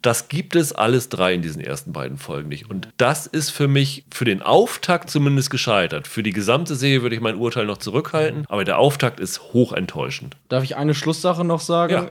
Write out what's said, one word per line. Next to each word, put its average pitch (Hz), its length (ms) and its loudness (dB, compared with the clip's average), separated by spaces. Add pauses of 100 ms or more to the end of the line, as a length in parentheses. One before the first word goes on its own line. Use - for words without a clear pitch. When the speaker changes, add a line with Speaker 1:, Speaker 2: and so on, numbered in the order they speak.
Speaker 1:
Das - 280 2
gibt 165 260 -6
es 165 200 2
alles 117 340 2
drei 92 260 2
in 87 80 -2
diesen 78 180 -6
ersten 69 320 -8
beiden 69 260 -8
Folgen 73 320 -8
nicht. - 200 -12
Und 95 160 -8 (120)
das 139 280 2
ist 151 240 -4
für 147 160 0
mich, 139 380 0 (100)
für - 120 -4
den 98 160 2
Auftakt 175 680 2
zumindest 139 400 2
gescheitert. 95 560 0
Für - 160 -6
die 104 100 0
gesamte 127 440 0
Serie 135 260 2
würde 113 140 -2
ich 110 40 -6
mein 113 140 0
Urteil 113 320 -2
noch 101 120 -4
zurückhalten, 151 680 -2
aber 104 160 0
der 190 140 2
Auftakt 139 400 4
ist - 220 -6 (160)
hochenttäuschend. 85 800 -2 (140)
Speaker 2:
Darf 131 140 0
ich - 120 -8
eine 147 180 0
Schlusssache 165 480 0
noch 165 180 0
sagen? 170 320 2
Speaker 1:
Ja. - 180 0